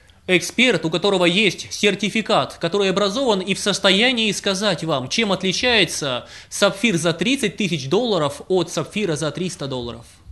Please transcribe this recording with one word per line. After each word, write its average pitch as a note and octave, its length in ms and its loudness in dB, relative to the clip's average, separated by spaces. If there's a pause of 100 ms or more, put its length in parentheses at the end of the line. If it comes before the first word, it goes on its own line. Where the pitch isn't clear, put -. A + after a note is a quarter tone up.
(320)
Эксперт, F#3 540 2
у D#3+ 60 -2
которого F3+ 340 2
есть F3 480 0
сертификат, G3 880 0
который F#3+ 300 0
образован G3+ 480 0
и F#3 160 -2
в - 40 -8
состоянии G#3+ 720 2
сказать F#3+ 520 -2
вам, C3+ 260 -2
чем A3 220 0
отличается F3+ 960 0 (220)
сапфир G3 480 2
за D#3+ 160 2
тридцать A3+ 440 0
тысяч D#3 320 -2
долларов F3+ 580 0
от F3 240 2
сапфира E3+ 440 -4
за D3 160 -2
триста E3 360 -6
долларов. A#2+ 380 -8 (260)